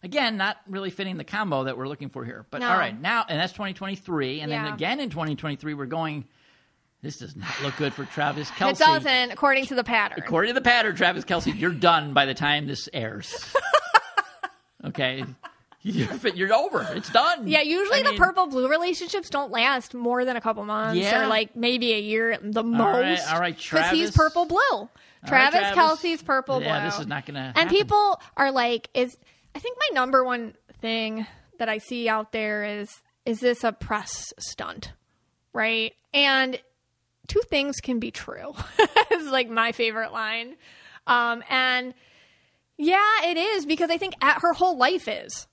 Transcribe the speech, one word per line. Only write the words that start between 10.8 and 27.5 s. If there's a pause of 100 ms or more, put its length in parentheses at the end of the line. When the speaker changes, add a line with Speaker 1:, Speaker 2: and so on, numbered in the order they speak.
Speaker 1:
Travis
Kelce,
you're
done
by
the
time
this
airs. (280)
Speaker 2:
<laughs> (1200)
Speaker 1:
Okay? (560)
You're, (200)
you're
over. (100)
It's
done.
Speaker 2:
Yeah,
usually
Speaker 1:
I
Speaker 2:
the
Speaker 1:
mean
Speaker 2:
purple
blue
relationships
don't
last
more
than
a
couple
months
Speaker 1:
Yeah.
Speaker 2:
or,
like,
maybe
a
year
at (120)
the
Speaker 1:
All
right,
Speaker 2:
most.
Speaker 1:
all
right,
Speaker 2:
'Cause
he's
Speaker 1:
Travis.
Speaker 2:
purple
blue. (140)
Speaker 1:
All (340)
right,
Speaker 2:
Travis (140)
Speaker 1:
Travis.
Speaker 2:
Kelce's
purple
Speaker 1:
Yeah,
Speaker 2:
blue.
Speaker 1:
this
is
not
gonna
Speaker 2:
And